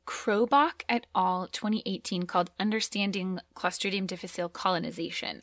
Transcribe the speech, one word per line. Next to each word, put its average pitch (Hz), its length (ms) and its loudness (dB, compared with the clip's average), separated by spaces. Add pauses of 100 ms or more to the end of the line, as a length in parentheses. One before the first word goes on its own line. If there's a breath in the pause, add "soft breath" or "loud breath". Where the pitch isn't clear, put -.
Krobach 240 800 2
et 240 260 0
al. 185 380 2
twenty 214 340 -2
eighteen 185 380 -4
called 180 340 2
Understanding 202 800 0 (160)
Clostridium 190 520 -2
difficile 175 420 -2
Colonization. 165 960 -2